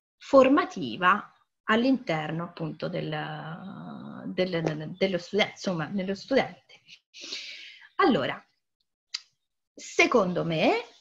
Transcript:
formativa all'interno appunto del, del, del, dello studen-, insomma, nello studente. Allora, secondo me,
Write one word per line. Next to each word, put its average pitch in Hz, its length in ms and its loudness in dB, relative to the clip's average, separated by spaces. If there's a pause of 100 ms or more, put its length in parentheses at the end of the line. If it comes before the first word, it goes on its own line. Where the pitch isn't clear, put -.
(160)
formativa 208 1160 4 (380)
all'interno 175 720 0
appunto 156 460 -8
del, 156 1400 -10
del, 185 360 -2
del, 156 340 -6
dello 185 220 0
studen-, - 320 -2
insomma, 165 360 -6
nello 196 280 -4
studente. - 640 -4 (1160)
Allora, 226 480 2 (1300)
secondo 196 720 2
me, 202 400 0 (160)